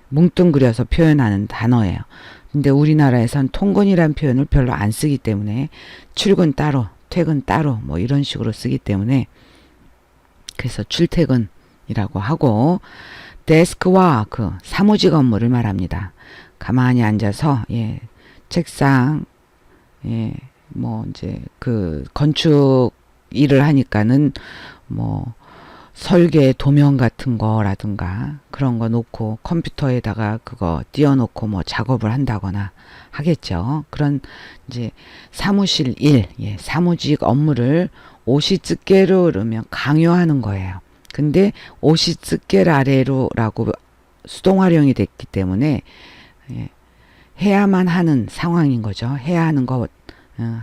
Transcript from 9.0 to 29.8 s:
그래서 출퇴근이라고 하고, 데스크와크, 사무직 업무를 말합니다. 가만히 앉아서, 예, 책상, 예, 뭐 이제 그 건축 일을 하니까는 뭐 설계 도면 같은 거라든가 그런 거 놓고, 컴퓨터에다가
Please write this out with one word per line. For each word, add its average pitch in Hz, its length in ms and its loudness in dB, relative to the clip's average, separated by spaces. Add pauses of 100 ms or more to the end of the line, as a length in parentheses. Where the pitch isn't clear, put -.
그래서 113 280 -8
출퇴근이라고 123 1400 -4
하고, 131 600 0 (640)
데스크와크, 160 1080 2 (100)
사무직 196 520 2
업무를 120 340 2
말합니다. 98 640 -2 (480)
가만히 123 420 2
앉아서, 107 680 0
예, 117 260 -6 (500)
책상, 139 760 0 (840)
예, 113 260 -6 (440)
뭐 113 340 -8
이제 - 300 -10 (200)
그 90 420 -4 (120)
건축 143 760 2 (400)
일을 135 320 4
하니까는 135 680 2 (560)
뭐 107 440 -6 (600)
설계 156 600 4
도면 143 440 4
같은 120 420 -2
거라든가 107 1040 -4 (100)
그런 123 300 -2
거 113 80 -2
놓고, 113 560 -4
컴퓨터에다가 113 960 -4